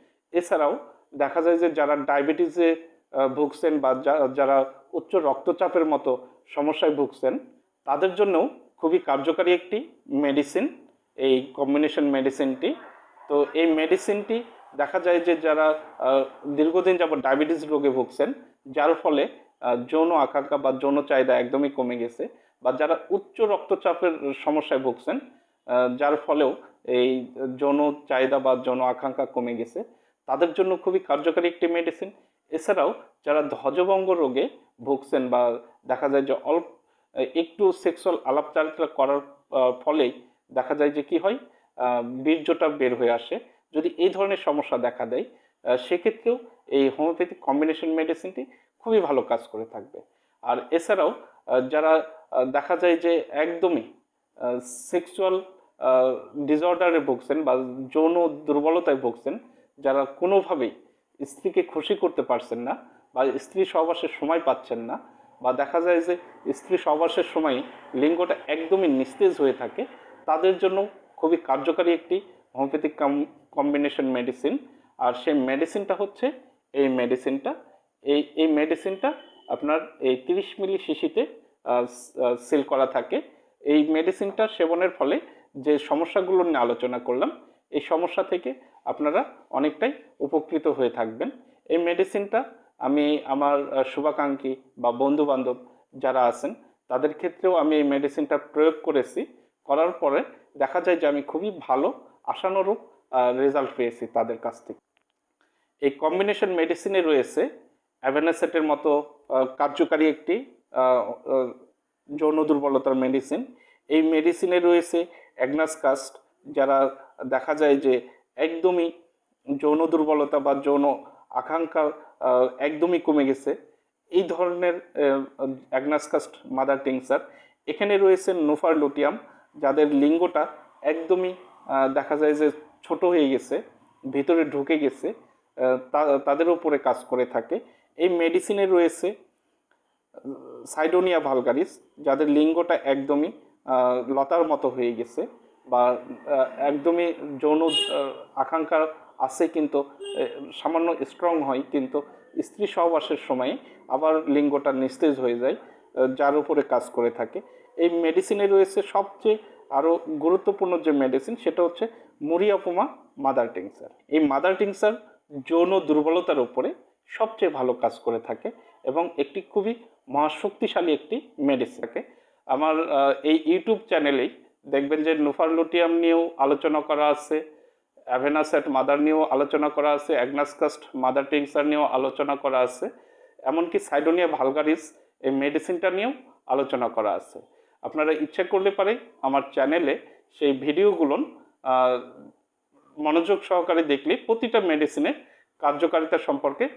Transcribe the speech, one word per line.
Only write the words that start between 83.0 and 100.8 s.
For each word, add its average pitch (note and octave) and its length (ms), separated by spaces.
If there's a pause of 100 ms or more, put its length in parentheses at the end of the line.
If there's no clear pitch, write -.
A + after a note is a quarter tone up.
এই D3+ 280
মেডিসিনটা F#3 600
সেবনের E3+ 420
ফলে D#3 300 (360)
যে C#3+ 220
সমস্যাগুলো F3 680
নিয়ে E3 140
আলোচনা B2 420
করলাম, C3 320 (380)
এই D3 120
সমস্যা F3 420
থেকে F#3 300 (320)
আপনারা D3+ 380 (260)
অনেকটাই D3+ 420 (280)
উপকৃত D#3 480
হয়ে C3+ 220
থাকবেন। A#2 400 (360)
এই E3 120
মেডিসিনটা F#3+ 680 (340)
আমি D3 480
আমার, C#3+ 480
আহ, C3+ 100
শুভাকাঙ্ক্ষী C#3+ 720 (220)
বা A#2+ 140
বন্ধুবান্ধব C3+ 640 (420)
যারা C3 280
আছেন, C3 280 (340)
তাদের C#3 260
ক্ষেত্রেও F3+ 420
আমি D#3 200
এই D3+ 80
মেডিসিনটা C#3+ 540
প্রয়োগ D3+ 360 (100)
করেছি। B2+ 420 (380)
করার D#3 280
পরে E3 320 (340)
দেখা - 240